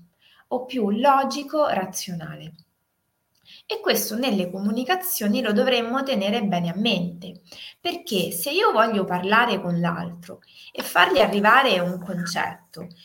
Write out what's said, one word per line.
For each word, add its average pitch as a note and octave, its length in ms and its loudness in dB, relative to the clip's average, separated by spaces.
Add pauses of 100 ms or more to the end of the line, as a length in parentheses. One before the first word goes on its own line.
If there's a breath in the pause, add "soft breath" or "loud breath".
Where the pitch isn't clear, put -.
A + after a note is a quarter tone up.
(480 soft breath)
o B3 160 -4
più A3 260 0
logico-razionale. G#3 1600 0 (1120 loud breath)
E G#4+ 140 -6
questo G#3+ 360 -2
nelle G3+ 340 0
comunicazioni A3+ 920 -2
lo A3 100 0
dovremmo B3 500 2
tenere A3 420 0
bene F3 260 0
a E3+ 60 -6
mente, F3 640 -2 (360 loud breath)
perché G#3 520 -4
se - 200 -6
io G4+ 220 2
voglio A3 320 2
parlare F#3+ 560 2
con F3 180 -2
l'altro E3+ 640 -6 (320 loud breath)
e B3 100 -8
fargli F4+ 360 4
arrivare G#3 600 6
un F3 240 -4
concetto E3+ 840 -6 (160 loud breath)